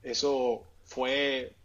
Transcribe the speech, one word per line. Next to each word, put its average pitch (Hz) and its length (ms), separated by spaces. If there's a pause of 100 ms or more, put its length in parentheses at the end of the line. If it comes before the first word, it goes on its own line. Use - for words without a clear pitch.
eso 127 600 (220)
fue 131 800